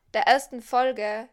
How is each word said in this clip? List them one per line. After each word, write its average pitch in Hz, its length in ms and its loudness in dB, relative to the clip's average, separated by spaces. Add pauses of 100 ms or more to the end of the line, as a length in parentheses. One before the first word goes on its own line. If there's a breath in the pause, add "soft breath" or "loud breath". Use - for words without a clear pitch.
(140 soft breath)
der - 140 2
ersten 254 340 2
Folge 226 720 -4